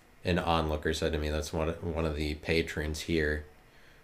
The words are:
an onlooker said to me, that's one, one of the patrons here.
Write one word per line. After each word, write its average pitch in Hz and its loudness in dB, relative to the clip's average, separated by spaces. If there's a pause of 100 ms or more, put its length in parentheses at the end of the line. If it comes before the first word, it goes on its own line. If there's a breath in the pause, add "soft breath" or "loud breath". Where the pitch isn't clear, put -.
(240)
an 87 2
onlooker 78 2
said 78 0
to 78 0
me, 76 -2
that's 76 -2
one, 80 0 (120)
one 82 -2
of 76 0
the 76 -2
patrons 78 0
here. 76 0 (580 soft breath)